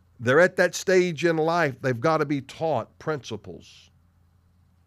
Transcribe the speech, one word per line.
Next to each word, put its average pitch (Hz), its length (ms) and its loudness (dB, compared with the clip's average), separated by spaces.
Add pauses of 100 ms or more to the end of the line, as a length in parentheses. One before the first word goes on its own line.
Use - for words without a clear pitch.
(200)
They're 127 200 4
at 180 180 4
that 180 180 0
stage 180 500 0
in 165 120 2
life, 160 440 0
they've 127 180 -2
gotta 156 260 0
be 143 160 -2
taught 147 580 -6
principles. - 880 -10 (960)